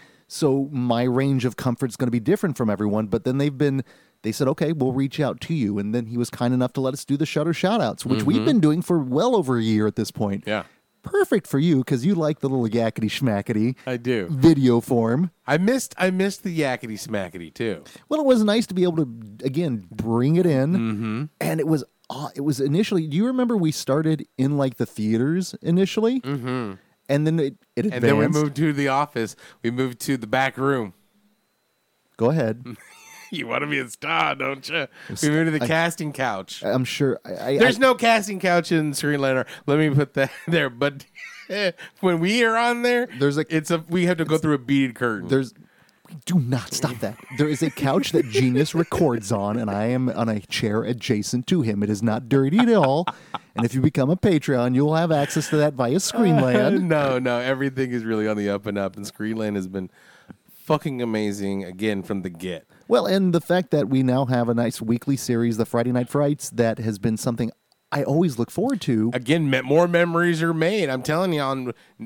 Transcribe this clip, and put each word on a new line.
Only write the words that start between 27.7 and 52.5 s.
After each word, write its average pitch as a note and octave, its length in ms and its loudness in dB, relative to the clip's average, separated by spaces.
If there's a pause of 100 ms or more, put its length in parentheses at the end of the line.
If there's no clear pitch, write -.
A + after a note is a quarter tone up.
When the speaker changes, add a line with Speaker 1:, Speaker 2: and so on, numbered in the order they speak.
Speaker 1:
it A#2+ 80 0
advanced. F#3+ 100 -2
Speaker 2:
And A#2 80 -2
then C#3+ 140 6
we D3 100 4
moved D3+ 300 0
to D3+ 160 2
the C#3 160 0
office. C3 480 -2 (260)
We A#2 80 0
moved B2 300 -2
to C3+ 160 -2
the A2 100 -8
back C3 300 0
room. C3 360 0 (1200)
Speaker 1:
Go A2+ 140 2
ahead. A#2+ 340 -2 (160)
Speaker 2:
<laughs> - 60 -20 (440)
You C#3+ 140 -8
wanna B2+ 220 -4
be D3 100 -2
a B2+ 100 -4
star, D#3 460 -2
don't C3+ 360 -6
you? D#3 180 -4 (200)
Speaker 1:
It's - 140 -8
Speaker 2:
We D3+ 80 2
moved D#3+ 240 2
to D#3 60 0
the - 40 -2
Speaker 1:
I - 40 -2
Speaker 2:
casting D#3+ 460 0
couch. G#2 520 -6
Speaker 1:
I'm B2 180 2
sure. C3 400 -2
I, G2 260 -8
I, C#3 100 0
Speaker 2:
There's A#3+ 180 4
Speaker 1:
I - 20 -4
Speaker 2:
no C4 140 4
casting G#3+ 460 0
couch F3 320 2
in D#3 220 2
Screenlander. C#3 520 0 (220)
Let C#3+ 100 4
me D#3 140 2
put C#3 240 0
that C3+ 240 0
<laughs> - 80 -16
there. D#3 240 0
But C#3 340 -4 (420)
<laughs> F#3 280 -2 (240)
when F3 200 2
we G#3+ 240 2
are A3+ 140 2
on A#3+ 240 0
there, A#3+ 260 0 (120)
Speaker 1:
There's C#3+ 180 2
a D#3 80 0 (100)
Speaker 2:
it's D#3 140 -2
a, E3 180 -2
we E3+ 200 0
have F3 100 0
to D#3+ 80 -2
go D#3 140 2
through D3+ 160 0
a - 20 0
beaded C3 380 0
curtain. G#2+ 340 -4
Speaker 1:
There's, C3+ 240 0 (560)
we E3 60 -18 (100)
do F3 140 2
not B2 340 -2
stop B2 280 -4
that. A2 180 -8 (180)
There D3+ 100 2
is D3+ 140 -2
a D#3+ 80 0
couch D3 440 -2
that D3+ 180 2
Genius C3 420 2
records B2 580 0
on, G#2 280 -2
and A2 100 -4
I G2+ 160 -2
am B2+ 240 0
on A2+ 180 -2
a G#2+ 120 -2
chair A2 420 -2
adjacent A#2 680 -4
to F3+ 120 2
him. G#2 220 0
It G#2 80 0
is G#2 100 -2
not A2+ 280 -2
dirty C#3 280 4